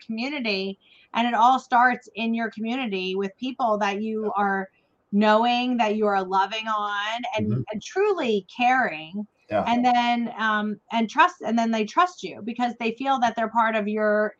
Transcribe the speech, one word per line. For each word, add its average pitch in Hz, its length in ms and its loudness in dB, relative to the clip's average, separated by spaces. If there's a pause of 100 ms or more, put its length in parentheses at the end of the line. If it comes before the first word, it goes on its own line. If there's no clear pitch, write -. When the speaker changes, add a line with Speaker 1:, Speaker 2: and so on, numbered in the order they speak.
Speaker 1:
community. 226 760 -4 (360)
And 233 120 0
it 240 60 -2
all 240 260 6
starts 247 480 2 (100)
in 226 180 -2
your 226 160 -2
community 214 640 -4
with 196 240 -4
people 240 400 -2
that 202 240 -2
you 220 220 -4
Speaker 2:
Yeah. 208 120 -2
Speaker 1:
are 196 320 0 (420)
knowing, 233 680 4
that 214 180 0
you 214 100 0
are 196 160 2
loving 196 460 0
on 208 540 -4 (140)
and, 214 140 -2
Speaker 2:
Mm-hmm. 131 120 -2 (100)
Speaker 1:
and 214 100 -8
truly 339 720 0
caring. 208 720 0 (240)
Speaker 2:
Yeah. 208 160 0
Speaker 1:
And 240 180 2
then, 240 540 2
um, 214 420 -2 (100)
and 226 180 0
trust, 339 340 4
and 226 160 -2
then 226 120 2
they 220 140 0
trust 359 400 0
you 160 180 -12
because 240 380 -4
they 226 120 0
feel 269 280 -2
that 226 160 2
they're 226 140 -2
part 220 260 2
of 208 100 0
your 214 540 0